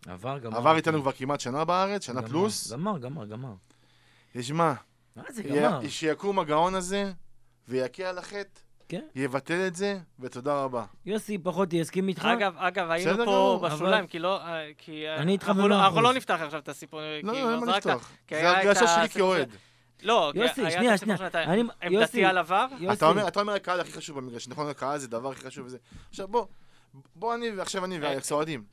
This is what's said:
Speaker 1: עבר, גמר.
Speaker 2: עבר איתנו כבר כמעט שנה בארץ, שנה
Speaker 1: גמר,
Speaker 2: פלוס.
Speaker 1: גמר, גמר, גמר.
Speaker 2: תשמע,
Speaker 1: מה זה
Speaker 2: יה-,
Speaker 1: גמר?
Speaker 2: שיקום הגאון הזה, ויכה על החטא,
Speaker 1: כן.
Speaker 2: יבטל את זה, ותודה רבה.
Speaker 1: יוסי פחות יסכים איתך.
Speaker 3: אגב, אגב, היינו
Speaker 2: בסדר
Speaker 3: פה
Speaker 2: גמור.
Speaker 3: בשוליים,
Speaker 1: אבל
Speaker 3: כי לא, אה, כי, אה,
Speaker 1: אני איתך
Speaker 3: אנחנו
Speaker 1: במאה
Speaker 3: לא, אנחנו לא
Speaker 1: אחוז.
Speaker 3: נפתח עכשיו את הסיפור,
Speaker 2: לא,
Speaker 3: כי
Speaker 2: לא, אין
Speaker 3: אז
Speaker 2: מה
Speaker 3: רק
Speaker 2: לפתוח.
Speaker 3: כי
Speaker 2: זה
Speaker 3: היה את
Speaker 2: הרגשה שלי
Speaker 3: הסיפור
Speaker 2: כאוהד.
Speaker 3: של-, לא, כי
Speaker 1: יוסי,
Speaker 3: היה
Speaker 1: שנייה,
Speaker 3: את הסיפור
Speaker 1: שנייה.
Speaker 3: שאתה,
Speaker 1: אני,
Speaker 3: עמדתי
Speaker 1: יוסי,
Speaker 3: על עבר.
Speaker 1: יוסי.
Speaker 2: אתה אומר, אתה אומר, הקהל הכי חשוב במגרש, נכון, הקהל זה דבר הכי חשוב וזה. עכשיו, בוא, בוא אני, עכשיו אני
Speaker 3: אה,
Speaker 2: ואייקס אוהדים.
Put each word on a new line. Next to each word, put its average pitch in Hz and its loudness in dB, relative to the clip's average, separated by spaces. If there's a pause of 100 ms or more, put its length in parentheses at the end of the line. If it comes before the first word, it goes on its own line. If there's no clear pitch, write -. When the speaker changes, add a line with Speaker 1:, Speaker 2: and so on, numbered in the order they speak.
Speaker 1:
עבר, 117 -8
גמר. 113 -6
Speaker 2:
עבר 143 6
איתנו 160 2
כבר 170 0
כמעט 139 -4
שנה 143 -2
בארץ, 190 0
שנה 127 -6
Speaker 1:
גמר, 110 -8
Speaker 2:
פלוס. 170 -2
Speaker 1:
גמר, 175 -4
גמר, 127 -10
גמר. 110 -12 (800)
Speaker 2:
תשמע, 143 2 (420)
Speaker 1:
מה 240 -16
זה 240 -10
Speaker 2:
יה-, 147 2
Speaker 1:
גמר? 143 -2
Speaker 2:
שיקום 160 0
הגאון 165 2
הזה, 196 -2 (560)
ויכה 127 -2
על 185 -4
החטא, 202 -10 (300)
Speaker 1:
כן. 208 -8 (100)
Speaker 2:
יבטל 139 -2
את 180 -4
זה, 196 -2 (200)
ותודה 131 -4
רבה. 123 -4 (200)
Speaker 1:
יוסי 208 -6
פחות 175 -2
יסכים 170 0
איתך. 165 -4
Speaker 3:
אגב, 190 2
אגב, 180 -2
היינו 165 2
Speaker 2:
בסדר 220 2
Speaker 3:
פה 208 2
Speaker 2:
גמור. 185 4
Speaker 3:
בשוליים, 175 2
Speaker 1:
אבל 170 -10
Speaker 3:
כי 170 -8
לא, 180 -2
אה, 160 -8
כי, 151 -10
אה, 156 -6
Speaker 1:
אני 151 0
איתך 196 0
Speaker 3:
אנחנו 202 4
Speaker 1:
במאה 202 6
Speaker 3:
לא, 196 6
אנחנו 196 6
לא 240 6
Speaker 1:
אחוז. 254 4
Speaker 3:
נפתח 185 -2
עכשיו 165 -6
את 139 -12
הסיפור, 156 -12 (240)
Speaker 2:
לא, 208 -4
Speaker 3:
כי 269 -2
Speaker 2:
לא, 247 0
אין 233 0
Speaker 3:
אז 240 -4
Speaker 2:
מה 233 0
Speaker 3:
רק 196 4
Speaker 2:
לפתוח. - -2 (160)
Speaker 3:
כי - -8
Speaker 2:
זה 156 0
Speaker 3:
היה 180 6
את 190 2
Speaker 2:
הרגשה 196 6
שלי 170 6
Speaker 3:
הסיפור 165 2 (260)
Speaker 2:
כאוהד. 143 2
Speaker 3:
של-, 101 -20 (500)
לא, 202 4
כי 170 -2
Speaker 1:
יוסי, 247 0
Speaker 3:
היה 175 0
Speaker 1:
שנייה, 208 4
Speaker 3:
את 208 6
הסיפור 196 0
Speaker 1:
שנייה. 185 -4
Speaker 3:
שאתה, 170 -2
Speaker 1:
אני, 165 2
Speaker 3:
עמדתי 226 -4
Speaker 1:
יוסי, 214 4
Speaker 3:
על 190 4
עבר. 180 2 (140)
Speaker 1:
יוסי. 190 0
Speaker 2:
אתה 160 2
אומר, 190 4
אתה 170 -2
אומר, 208 0
הקהל 185 -2
הכי 147 -4
חשוב 156 -10
במגרש, 123 -10
נכון, 143 -6
הקהל 139 -4
זה 139 -8
דבר 117 -6
הכי 131 -12
חשוב 131 -12
וזה. 123 -14 (320)
עכשיו, 196 -12
בוא, 208 0 (680)
בוא 226 -4
אני, 233 -4 (120)
עכשיו 185 -4
אני 185 -6
Speaker 3:
אה, 151 -6
Speaker 2:
ואייקס 139 -4
אוהדים. 151 -2